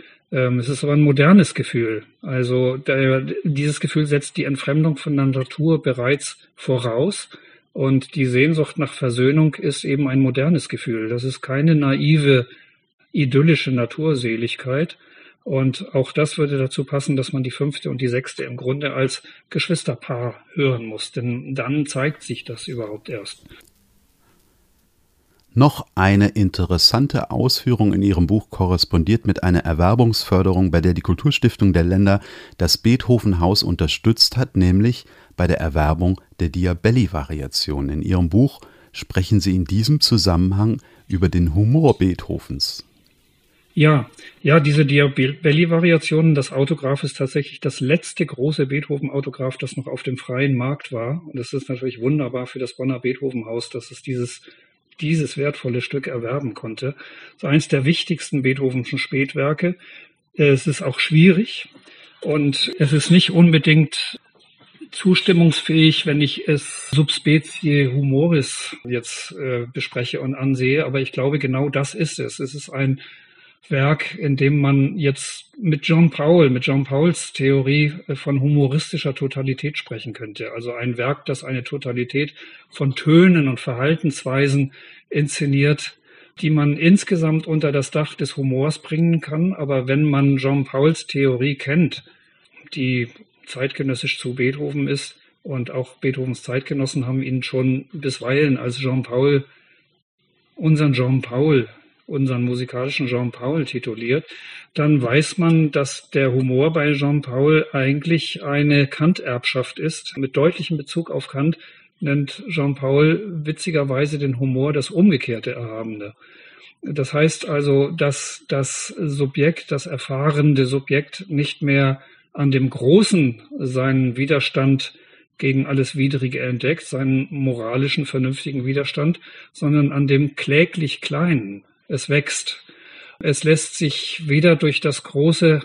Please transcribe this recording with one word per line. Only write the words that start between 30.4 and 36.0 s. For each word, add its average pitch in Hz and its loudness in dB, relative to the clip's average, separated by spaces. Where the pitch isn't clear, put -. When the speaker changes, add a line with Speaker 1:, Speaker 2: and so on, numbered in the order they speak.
Speaker 2:
bei 85 4
der 87 2
die - -2
Kulturstiftung 104 2
der 120 4
Länder 98 2
das 87 0
Beethoven-Haus 107 2
unterstützt - 0
hat, - -2
nämlich 95 4
bei 87 2
der 82 2
Erwerbung 80 0